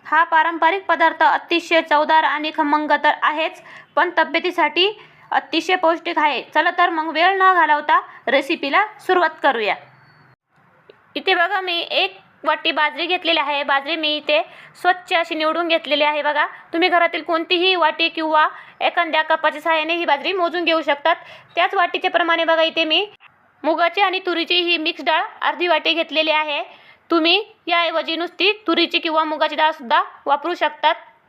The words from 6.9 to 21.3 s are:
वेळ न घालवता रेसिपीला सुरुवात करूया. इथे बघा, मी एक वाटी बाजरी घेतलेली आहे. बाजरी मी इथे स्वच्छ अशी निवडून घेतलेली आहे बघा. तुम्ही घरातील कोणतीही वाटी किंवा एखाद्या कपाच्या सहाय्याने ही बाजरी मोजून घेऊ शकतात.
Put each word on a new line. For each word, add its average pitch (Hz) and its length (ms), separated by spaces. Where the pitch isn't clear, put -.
वेळ 339 300
न 381 160
घालवता 302 460
रेसिपीला 294 580
सुरुवात 349 440
करूया. 220 320
इथे 359 200
बघा, 370 260
मी 359 200
एक 370 380
वाटी 311 280
बाजरी 294 340
घेतलेली 330 340
आहे. 285 240
बाजरी 277 320
मी 302 220
इथे 302 240
स्वच्छ 359 380
अशी 339 220
निवडून 320 320
घेतलेली 302 360
आहे 294 180
बघा. 294 240
तुम्ही 339 160
घरातील 339 340
कोणतीही 349 520
वाटी 330 340
किंवा 320 380
एखाद्या 320 420
कपाच्या 311 380
सहाय्याने 320 340
ही 339 100
बाजरी 294 280
मोजून 339 320
घेऊ 320 160
शकतात. 302 340